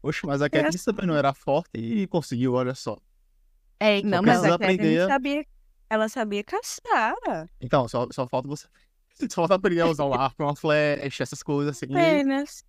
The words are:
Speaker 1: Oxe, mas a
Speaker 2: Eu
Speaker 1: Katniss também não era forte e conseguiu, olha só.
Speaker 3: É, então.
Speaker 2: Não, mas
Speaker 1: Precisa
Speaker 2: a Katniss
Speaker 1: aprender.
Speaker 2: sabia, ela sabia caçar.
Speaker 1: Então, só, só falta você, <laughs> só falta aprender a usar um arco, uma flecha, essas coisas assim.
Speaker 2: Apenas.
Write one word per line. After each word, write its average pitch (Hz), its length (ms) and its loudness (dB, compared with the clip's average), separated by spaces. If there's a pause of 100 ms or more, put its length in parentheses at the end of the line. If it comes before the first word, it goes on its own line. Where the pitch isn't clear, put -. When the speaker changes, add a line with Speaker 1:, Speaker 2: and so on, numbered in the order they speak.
Speaker 1:
Oxe, - 240 -6
mas 143 160 0
a 147 40 2
Speaker 2:
Eu 147 60 0
Speaker 1:
Katniss 156 340 0
também 202 200 -2
não 165 100 2
era 139 180 2
forte 147 460 -2
e 185 280 -2
conseguiu, 127 460 -2
olha 127 220 0
só. 113 220 -10 (800)
Speaker 3:
É, 208 180 4
então. 208 140 0
Speaker 2:
Não, 175 120 4
mas 240 160 6
Speaker 1:
Precisa 202 160 4
Speaker 2:
a 175 40 -2
Katniss 190 200 2
Speaker 1:
aprender. 165 280 4
Speaker 2:
sabia, 285 380 0 (440)
ela 220 200 0
sabia 208 340 -4
caçar. 359 720 -2 (440)
Speaker 1:
Então, 131 280 0
só, 123 240 -2
só 127 160 -4
falta 131 200 -4
você, 143 200 -10 (520)
<laughs> 247 100 -4
só - 120 -2
falta 170 140 4
aprender 185 260 0
a 165 60 4
usar 151 180 0
um 135 80 0
arco, 131 300 -2
uma 143 120 -2
flecha, 147 680 0
essas - 200 -10
coisas 143 320 -2
assim. 147 180 -10
Speaker 2:
Apenas. 285 760 0